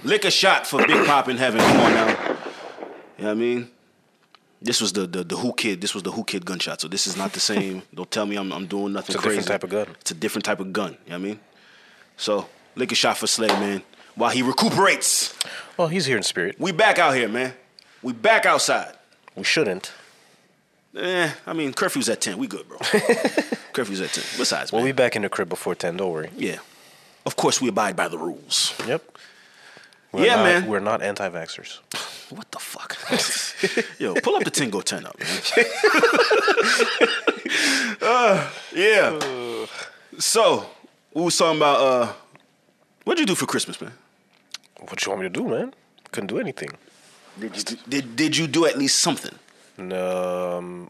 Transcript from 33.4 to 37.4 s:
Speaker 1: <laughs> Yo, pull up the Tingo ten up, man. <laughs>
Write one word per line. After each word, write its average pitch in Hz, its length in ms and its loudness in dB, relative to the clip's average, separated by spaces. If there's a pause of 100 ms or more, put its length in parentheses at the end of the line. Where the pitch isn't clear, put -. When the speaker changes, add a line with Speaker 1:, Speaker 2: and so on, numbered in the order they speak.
Speaker 1:
<laughs> - 80 -16
Yo, 101 120 0
pull 302 200 2
up 370 80 0
the - 80 -2
Tingo 104 320 -2
ten 78 220 -4
up, - 140 -16
man. - 100 -6
<laughs> - 1800 4 (920)